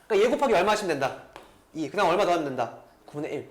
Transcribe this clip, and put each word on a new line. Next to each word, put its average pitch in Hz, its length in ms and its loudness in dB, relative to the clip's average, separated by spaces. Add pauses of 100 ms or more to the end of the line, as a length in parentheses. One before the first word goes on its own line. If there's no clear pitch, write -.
그러니까 202 240 4
얘 285 40 0
곱하기 269 200 2
얼마 190 180 4
하시면 208 160 -2
된다? 139 340 -4 (500)
이. 160 160 -6
그 - 80 -10
다음 190 140 2
얼마 190 140 2
더하면 170 200 0
된다? 123 320 -4 (300)
구분의 147 260 -8
일. 131 180 -8